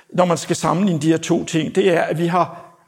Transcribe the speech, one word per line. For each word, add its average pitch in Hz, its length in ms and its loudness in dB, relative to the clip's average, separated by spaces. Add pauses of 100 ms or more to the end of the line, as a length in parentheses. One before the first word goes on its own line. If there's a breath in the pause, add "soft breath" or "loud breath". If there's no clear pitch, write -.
(120 loud breath)
når 175 120 2
man 175 120 2
skal - 200 -4
sammenligne 165 440 0
de 160 100 2
her 165 60 4
to 165 280 -2
ting, 160 300 -4
det 190 160 2
er, 165 120 2
at - 160 -2
vi 170 80 0
har 170 500 -2 (100)